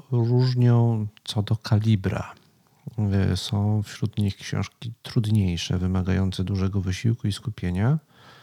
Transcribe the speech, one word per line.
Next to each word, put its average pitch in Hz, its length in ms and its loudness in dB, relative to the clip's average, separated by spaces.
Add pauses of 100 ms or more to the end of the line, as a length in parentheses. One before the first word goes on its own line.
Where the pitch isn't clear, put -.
(100)
różnią 120 960 4 (180)
co - 180 -2
do 110 140 0
kalibra. 101 760 0 (640)
E, 98 380 2
są 104 460 0
wśród - 360 -6
nich 101 180 0
książki - 560 -8 (100)
trudniejsze, 101 760 0
wymagające 92 640 0
dużego 95 360 -2
wysiłku 101 480 -2
i 101 40 -2
skupienia, 104 680 -2 (440)